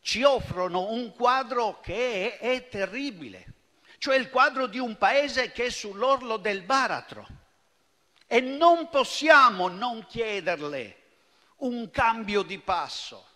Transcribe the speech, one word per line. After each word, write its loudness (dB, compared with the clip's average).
ci -4
offrono 0
un -6
quadro 0
che -6
è, -2
è -12
terribile, -8
cioè 0
il 0
quadro 2
di -6
un -6
paese 2
che -4
è -2
sull'orlo -2
del -4
baratro. -2
E 2
non 4
possiamo 6
non -6
chiederle -6
un -6
cambio 0
di -8
passo -6